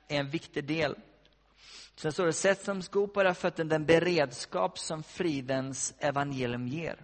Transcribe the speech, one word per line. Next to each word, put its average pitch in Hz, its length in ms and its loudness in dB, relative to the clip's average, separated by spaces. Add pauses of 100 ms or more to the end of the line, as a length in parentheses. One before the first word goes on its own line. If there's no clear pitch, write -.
är 147 120 0
en 139 100 -4
viktig 147 340 -4
del. 151 320 0 (1000)
Sen 156 160 -2
står 180 140 2
det, 165 60 4
"Sätt 190 320 2
som 196 180 -2
skor 202 240 0
på 202 140 -2
era 185 140 6
fötter 170 300 -2
den 156 220 2
beredskap 165 920 2
som 156 240 -6
fridens 135 960 -4
evangelium 131 720 -2
ger." 147 360 -6